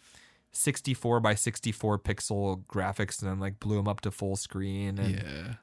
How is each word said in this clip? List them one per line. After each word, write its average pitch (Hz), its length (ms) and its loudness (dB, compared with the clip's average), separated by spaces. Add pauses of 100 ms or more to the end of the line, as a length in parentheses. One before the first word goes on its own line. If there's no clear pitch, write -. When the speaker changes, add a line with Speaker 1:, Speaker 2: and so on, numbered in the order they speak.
(540)
Speaker 1:
sixty-four-by-sixty-four 113 1500 2
pixel 101 680 0
graphics 98 540 -2
and 101 80 -2
then, 95 120 -2
like, 98 180 -4
blew 107 200 2
'em 101 100 2
up 101 120 0
to 101 100 -2
full 98 260 -2
screen 98 600 -2
and, 98 180 2
Speaker 2:
Yeah. 87 480 -6